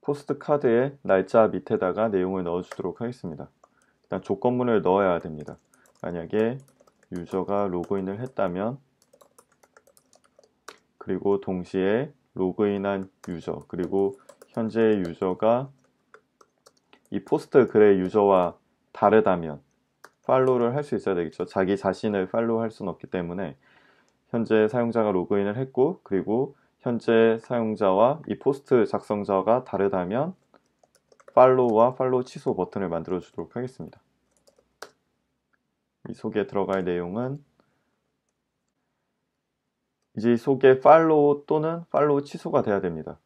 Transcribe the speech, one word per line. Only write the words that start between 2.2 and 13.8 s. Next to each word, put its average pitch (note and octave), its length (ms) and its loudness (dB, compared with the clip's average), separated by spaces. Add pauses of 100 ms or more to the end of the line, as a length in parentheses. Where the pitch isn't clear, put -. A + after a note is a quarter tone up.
넣어주도록 F2+ 580 -6
하겠습니다. G#2 480 -12 (540)
일단 F#2+ 180 -8
조건문을 A#2+ 600 0
넣어야 F#2 380 2
됩니다. D2+ 360 -12 (460)
만약에 G#2 560 -4 (540)
유저가 F#2+ 560 -4
로그인을 F#2+ 520 -6
했다면, G#2+ 580 -6 (2250)
그리고 G2 420 -2
동시에 F#2+ 720 -2 (220)
로그인한 G2 760 -2 (200)
유저, E2 400 -8
그리고 F#2+ 500 -2 (300)